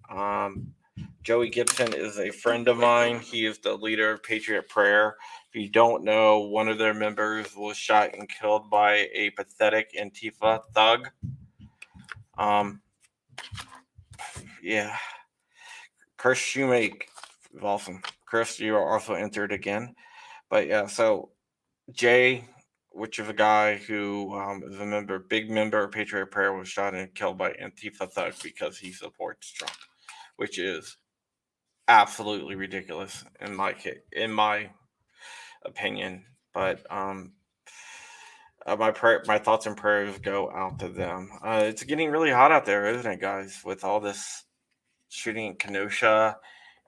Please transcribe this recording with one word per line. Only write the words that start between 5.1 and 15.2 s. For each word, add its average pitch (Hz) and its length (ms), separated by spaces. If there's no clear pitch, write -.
If 113 80
you 101 80
don't 113 360
know, 107 360
one 107 280
of 110 100
their 110 160
members 107 600
was 104 200
shot 107 380
and 101 140
killed 107 420
by 104 420
a 104 180
pathetic 107 680
Antifa 107 640
thug. 113 340
Um, 101 420
yeah. 107 340